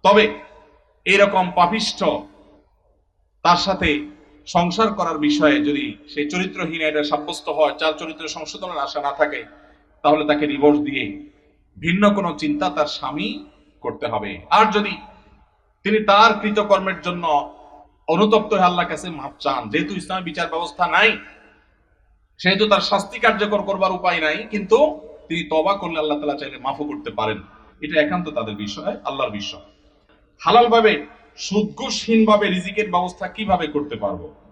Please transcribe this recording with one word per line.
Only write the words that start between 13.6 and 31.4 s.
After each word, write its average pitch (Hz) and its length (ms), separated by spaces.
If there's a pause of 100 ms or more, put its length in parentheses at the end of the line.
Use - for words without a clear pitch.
করতে - 260
হবে। 104 340 (100)
আর 220 220
যদি 202 240 (840)
তিনি 214 220
তার 208 360
কৃতকর্মের 202 600
জন্য 175 540 (540)
অনুতপ্ত 208 440
হয়ে 190 100
আল্লাহর 180 260
কাছে 165 220
মাপ 139 280
চান, 127 300
যেহেতু 165 260
ইসলামী 185 300
বিচার 170 240
ব্যবস্থা 170 380
নাই, 190 320 (1200)
সেহেতু 196 300
তার 196 120
শাস্তি - 380
কার্যকর 208 440
করবার 190 300
উপায় 175 280
নাই, 160 300
কিন্তু 233 500 (280)
তিনি - 200
তওবা 160 280
করলে 165 220
আল্লাহ 151 200
তাআলা 147 200
চাইলে 135 200
মাফও 135 260
করতে 147 260
পারেন। 107 320 (380)
এটা 151 200
একান্ত 170 280
তাদের 110 260
বিষয়, 107 500
আল্লাহর 135 260
বিষয়। 104 300 (800)
হালালভাবে 220 680 (300)
সুদঘুষহীনভাবে 214 1120